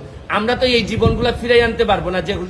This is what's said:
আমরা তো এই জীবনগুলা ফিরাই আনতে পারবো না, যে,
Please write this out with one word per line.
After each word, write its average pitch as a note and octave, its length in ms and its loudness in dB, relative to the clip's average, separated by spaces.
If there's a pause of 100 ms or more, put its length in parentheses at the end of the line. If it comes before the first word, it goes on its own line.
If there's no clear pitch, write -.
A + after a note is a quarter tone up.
(280)
আমরা G#3+ 280 0
তো B3+ 100 0
এই A#3+ 160 2
জীবনগুলা A3 500 0
ফিরাই A#3+ 300 2
আনতে A3+ 220 0
পারবো G3 260 0
না, F#3 100 -2
যে, F3 140 -4 (160)